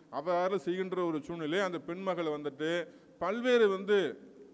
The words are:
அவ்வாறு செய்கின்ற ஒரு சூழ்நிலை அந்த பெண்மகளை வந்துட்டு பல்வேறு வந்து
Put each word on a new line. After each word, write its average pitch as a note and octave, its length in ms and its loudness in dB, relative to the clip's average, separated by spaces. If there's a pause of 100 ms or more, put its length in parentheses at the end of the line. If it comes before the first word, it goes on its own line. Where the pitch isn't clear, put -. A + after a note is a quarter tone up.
அவ்வாறு F3+ 500 0
செய்கின்ற F#3 460 -2
ஒரு D#3 160 -2
சூழ்நிலை E3 380 -4
அந்த F3+ 200 -2
பெண்மகளை E3+ 520 -4
வந்துட்டு D3 560 -2 (320)
பல்வேறு A#3 500 4
வந்து F#3+ 500 2 (340)